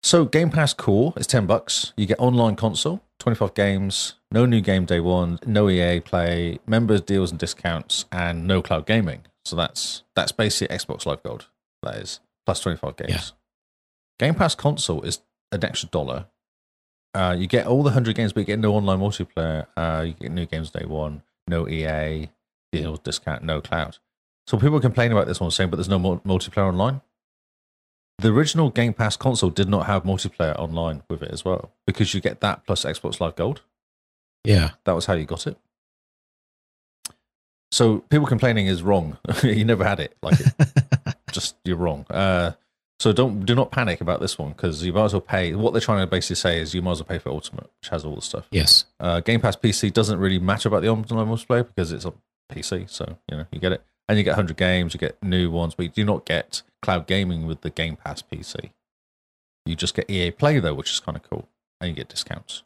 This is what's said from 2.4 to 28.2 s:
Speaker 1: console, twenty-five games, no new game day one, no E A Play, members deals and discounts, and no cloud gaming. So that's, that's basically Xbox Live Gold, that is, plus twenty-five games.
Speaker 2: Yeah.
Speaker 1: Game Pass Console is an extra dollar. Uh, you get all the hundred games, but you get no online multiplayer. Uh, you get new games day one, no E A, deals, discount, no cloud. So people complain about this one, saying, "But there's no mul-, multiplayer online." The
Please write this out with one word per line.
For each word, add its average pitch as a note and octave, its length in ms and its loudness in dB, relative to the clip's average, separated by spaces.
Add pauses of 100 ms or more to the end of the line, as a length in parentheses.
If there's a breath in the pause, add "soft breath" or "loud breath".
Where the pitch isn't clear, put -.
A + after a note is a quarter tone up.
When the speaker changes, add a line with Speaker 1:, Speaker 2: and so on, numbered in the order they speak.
Speaker 1:
console, D3 460 -2 (160)
twenty-five A2 360 0
games, G2 600 0 (160)
no A#2 160 4
new A#2 140 4
game F#2+ 240 2
day F2 160 2
one, F2 440 0
no G#2 240 4
E F2+ 120 4
A F2 200 2
Play, E2+ 680 -2
members A2 340 4
deals F#2+ 320 0
and D#2+ 80 -8
discounts, - 720 -4
and F2 340 -4
no F#2 160 2
cloud D#2 240 -2
gaming. G#2 360 0 (220)
So - 120 -8
that's, - 460 -6 (120)
that's - 180 0
basically - 440 -2
Xbox - 300 -8
Live C#2+ 160 -4
Gold, - 240 -12 (360)
that - 140 -8
is, - 240 -12 (240)
plus F#2 160 -2
twenty-five D2 360 -4
games. - 140 -8
Speaker 2:
Yeah. - 1160 -8
Speaker 1:
Game D#3+ 60 2
Pass E3 200 0
Console C#3+ 480 -2
is - 180 -8 (320)
an F2+ 120 -2
extra - 240 -6
dollar. C#2 380 -4 (880)
Uh, F#2 240 2
you F#2+ 80 -2
get A#2 200 2
all C3 160 4
the C#3+ 100 4
hundred A2+ 220 2
games, A2 180 0
but A2 80 -2
you F#2 60 -2
get G#2 120 -2
no G#2+ 160 4
online G2 240 2
multiplayer. E2 680 -2 (100)
Uh, D#2+ 300 0
you E2 80 -6
get C2 160 -12
new E2+ 160 -4
games D#2+ 240 -6
day D#2+ 140 -8
one, D2+ 380 -6 (260)
no E2+ 200 0
E D#2+ 180 -2
A, D#2 440 -4 (420)
deals, D#2 280 -4
discount, D2+ 420 -6
no D#2+ 180 -4
cloud. - 360 -6 (500)
So A2 120 0
people C#3+ 220 4
complain A#2+ 320 2
about G2+ 140 4
this F#2 140 -4
one, E2+ 100 -2
saying, F#2 200 0
"But F2 80 -2
there's F2 100 -2
no G2 100 2
mul-, F2+ 280 0
multiplayer F#2+ 420 0
online." G#2+ 320 0 (1160)
The A2 100 6